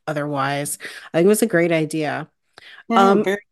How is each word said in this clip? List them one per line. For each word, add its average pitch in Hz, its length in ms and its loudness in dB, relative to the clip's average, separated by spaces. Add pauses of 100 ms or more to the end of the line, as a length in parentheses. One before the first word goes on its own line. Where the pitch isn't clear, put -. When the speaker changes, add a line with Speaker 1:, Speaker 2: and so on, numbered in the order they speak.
Speaker 1:
otherwise. 143 720 -4 (360)
I 160 40 0
think 170 80 4
it - 20 6
was 214 140 4
a 226 60 0
great 170 260 2
idea. 156 560 -4 (600)
Speaker 2:
Mm, 233 80 2
Speaker 1:
Um, 196 280 4
Speaker 2:
very 202 260 -4